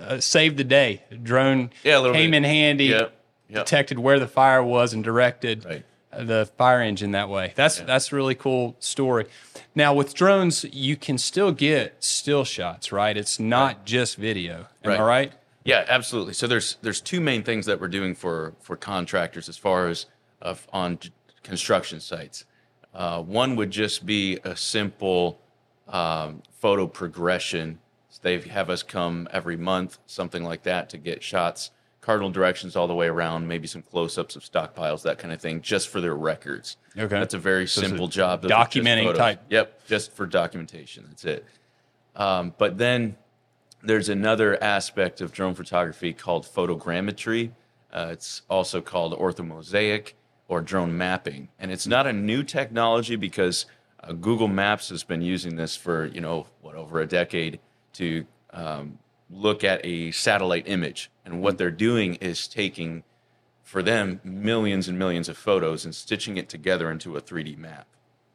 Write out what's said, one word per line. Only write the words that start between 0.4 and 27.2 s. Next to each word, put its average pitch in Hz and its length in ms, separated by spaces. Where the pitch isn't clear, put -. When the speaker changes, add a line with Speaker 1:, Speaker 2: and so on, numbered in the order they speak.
Speaker 1:
the 135 80
day. 127 380
Drone 127 480
Speaker 2:
Yeah, 143 140
a - 20
little 123 140
Speaker 1:
came 160 180
Speaker 2:
bit. 151 60
Speaker 1:
in 143 60
handy, 147 420
Speaker 2:
Yep. 113 260
Yep. 107 160
Speaker 1:
detected 139 340
where 135 180
the 127 80
fire 131 380
was, 120 280
and 110 120
directed 117 600
Speaker 2:
Right. 80 200
Speaker 1:
the 113 300
fire 127 220
engine 101 320
that 101 160
way. 95 280
That's, 143 240
Speaker 2:
Yeah. 85 60
Speaker 1:
that's 131 260
a 143 40
really 135 180
cool 127 460
story. 123 460
Now, 143 180
with 139 200
drones, 185 580
you 139 240
can 131 220
still 190 340
get 139 500
still 143 420
shots, 87 480
right? 104 240
It's 104 240
not 120 260
Speaker 2:
Right. 98 80
Speaker 1:
just 117 320
video. 92 500
Am 104 60
I 113 40
Speaker 2:
Right. 107 60
Speaker 1:
right? 127 320
Speaker 2:
Yeah, 113 240
absolutely. 117 460
So 120 140
there's, 117 340
there's 107 180
two 180 200
main 131 240
things 107 220
that 95 140
we're 92 80
doing 92 260
for, 80 460
for 85 160
contractors 87 720
as 82 80
far 92 320
as, 85 180
uh, 90 100
f-, - 220
on 90 280
j-, - 100
construction 90 560
sites. - 460
Uh, 85 260
one 117 360
would 101 160
just 104 340
be 98 380
a 92 100
simple, 95 840
um, 80 540
photo 98 260
progression. 85 920